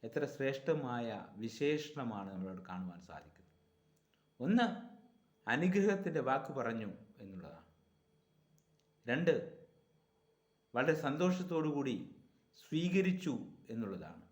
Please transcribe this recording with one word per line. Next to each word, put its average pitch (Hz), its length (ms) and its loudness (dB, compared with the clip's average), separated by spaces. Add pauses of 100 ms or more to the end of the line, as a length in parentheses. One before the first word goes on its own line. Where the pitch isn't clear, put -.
എത്ര 147 140 -2 (120)
ശ്രേഷ്ഠമായ 135 720 0 (360)
വിശേഷണമാണ് 120 880 -2
നമ്മളോട് 92 340 -6
കാണുവാൻ 92 400 -8
സാധിക്കുന്നത്. - 480 -18 (880)
ഒന്ന്, 226 220 6 (840)
അനുഗ്രഹത്തിൻ്റെ 185 760 4
വാക്ക് - 320 0
പറഞ്ഞു 113 300 -2 (340)
എന്നുള്ളതാണ്. 92 440 -14 (1400)
രണ്ട്, 160 260 4 (1400)
വളരെ 147 200 4 (100)
സന്തോഷത്തോടു 160 720 2
കൂടി 135 180 0 (680)
സ്വീകരിച്ചു 180 720 2 (380)
എന്നുള്ളതാണ്. 92 580 -6